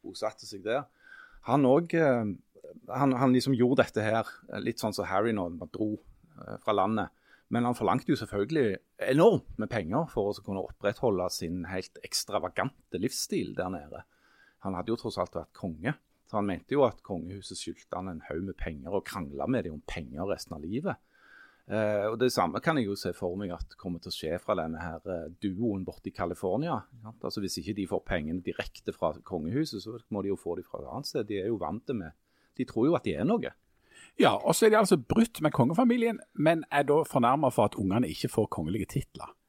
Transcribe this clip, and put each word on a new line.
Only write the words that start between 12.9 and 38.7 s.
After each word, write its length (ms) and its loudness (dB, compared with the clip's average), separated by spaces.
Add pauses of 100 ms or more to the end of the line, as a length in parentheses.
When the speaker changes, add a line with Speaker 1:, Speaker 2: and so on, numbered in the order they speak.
Speaker 1:
livsstil 560 -2
der 160 -4
nede. 320 -10 (600)
Han 100 -4
hadde 160 -4
jo 80 0
tross 240 -6
alt 140 -4
vært 180 -8
konge, 400 -4 (380)
så 80 -2
han 80 0
mente 260 -4
jo 140 6
at 180 -4
kongehuset 540 -10
skyldte 400 -10
han 100 -6
en 200 -10
haug 180 -4
med 100 -10
penger 380 -6
og 100 0
kranglet 460 -4
med 160 0
dem 80 -8
om 100 -14
penger 460 -8
resten 240 -6
av 80 -12
livet. 320 -4 (720)
Eh, 420 0
og 100 -4
det 140 4
samme 260 2
kan 160 2
jeg 140 0
jo 80 -2
se 180 -4
for 240 -4
meg 160 -6
at 220 -12
kommer 260 -8
til 80 -12
å 40 -8
skje 260 -4
fra 160 0
denne 240 -4
her, 240 -6
eh, 240 -6 (140)
duoen 420 -2
borte 240 -10
i 60 -16
California, 640 -2 (240)
sant? 200 -18
Altså, 160 -6
hvis 220 -4
ikke 160 -6
de 100 -2
får 160 -2
pengene 400 -4
direkte 480 -6
fra 220 -2
kongehuset, 680 -4
så 120 -10 (140)
må 140 -4
de 100 0
jo 20 0
få 220 -6
de 60 -10
fra 180 -12
et 80 -12
annet 180 -8
sted. 200 -4
De 120 -4
er 80 -2
jo 140 -2
vant 340 -4
med, 160 -8 (460)
de 80 -2
tror 240 2
jo 80 4
at 80 -4
de 100 0
er 80 -2
noe. 300 0 (640)
Speaker 2:
Ja, 160 8
og 180 2
så 140 6
er 60 8
de 40 6
altså 220 6
brutt 420 2
med 120 2
kongefamilien, 640 4 (140)
men 360 4
er 140 4
da 200 6
fornærmet 500 4
for 120 6
at 140 -2
ungene 320 2
ikke 180 -4
får 200 0
kongelige 360 -2 (120)